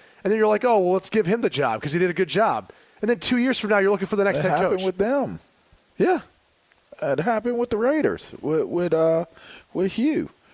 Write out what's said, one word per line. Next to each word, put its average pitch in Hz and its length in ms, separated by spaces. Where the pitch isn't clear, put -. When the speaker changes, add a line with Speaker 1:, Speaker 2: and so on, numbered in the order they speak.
Speaker 1:
and 196 80
then 220 40
you're 214 120
like, 214 160
"Oh, 240 160
well, 180 140
let's 185 160
give 214 160
him 220 140
the 226 100
job 117 300
'cause 139 120
he 170 80
did 180 100
a 165 40
good 180 140
job." 151 420
And 214 80
then 240 120
two 254 180
years 247 220
from 202 100
now, 208 80
you're 196 140
looking 190 160
for 214 80
the 196 80
next 180 160
Speaker 2:
It 180 100
Speaker 1:
head - 0
Speaker 2:
happened 185 160
Speaker 1:
coach. 190 80
Speaker 2:
with 185 120
them. 208 400
Speaker 1:
Yeah. 311 260
Speaker 2:
It 139 180
happened 233 380
with 240 120
the 220 60
Raiders, 233 640
with, 143 260
with, 175 280
uh, 165 320
with 185 200
Hugh. 226 380